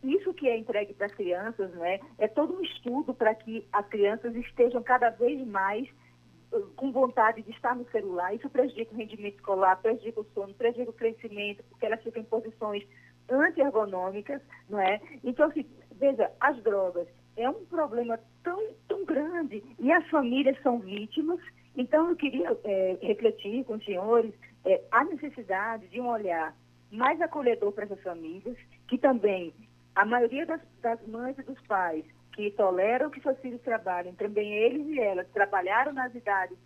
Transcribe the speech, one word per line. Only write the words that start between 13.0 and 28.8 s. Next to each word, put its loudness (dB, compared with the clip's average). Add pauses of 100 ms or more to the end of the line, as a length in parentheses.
antiergonômicas, 0 (260)
não -4
é? 2 (220)
Então, 4
assim, -2 (320)
veja, 4 (100)
as 2
drogas 0 (280)
é -2
um -6
problema -2 (220)
tão, -4 (260)
tão -4
grande -2 (140)
e 2
as 4
famílias 2
são 2
vítimas. -4 (360)
Então, 2
eu 2
queria, -2
eh, 0
refletir 0
com -6
os -8
senhores, 2 (320)
eh, 4 (120)
a 6
necessidade -6
de -10
um -4
olhar -2 (360)
mais 2
acolhedor 0
pra -6
essas -10
famílias, -10 (300)